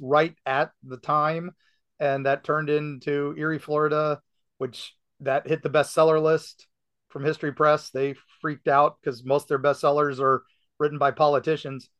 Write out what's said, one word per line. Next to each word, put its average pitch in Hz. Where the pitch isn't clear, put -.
right 151
at 139
the 131
time, 156
and 139
that 143
turned 151
into 147
Erie, 156
Florida, 151
which -
that 135
hit 156
the 147
bestseller 156
list 160
from 139
History 156
Press. 151
They 135
freaked 151
out 147
'cause 123
most 139
of -
their 139
bestsellers 143
are 135
written 147
by 139
politicians. 147